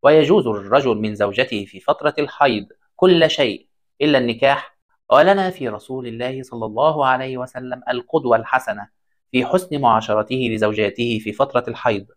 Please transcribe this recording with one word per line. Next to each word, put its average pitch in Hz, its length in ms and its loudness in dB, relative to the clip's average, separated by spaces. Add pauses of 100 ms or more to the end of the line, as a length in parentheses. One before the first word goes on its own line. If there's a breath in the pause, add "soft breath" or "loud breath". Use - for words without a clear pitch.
ويجوز 151 440 4
للرجل 110 480 0
من 107 200 -4
زوجته 104 500 -2
في 95 160 -18
فترة 147 380 -2
الحيض 139 480 0 (300)
كل 170 340 6
شيء 120 360 -2 (340)
إلا 143 180 2
النكاح، 123 560 0 (360)
ولنا 185 400 4
في 139 180 -8
رسول 120 380 -10
الله 123 360 -8
صلى 117 240 -10
الله 139 400 0
عليه 131 320 -2
وسلم 127 500 -10
القدوة 123 480 0
الحسنة 110 520 -4 (440)
في 127 140 0
حسن 165 340 -2
معاشرته 110 680 0
لزوجاته 107 760 -2
في 104 80 -6
فترة 127 360 -2
الحيض. 110 380 -4 (100)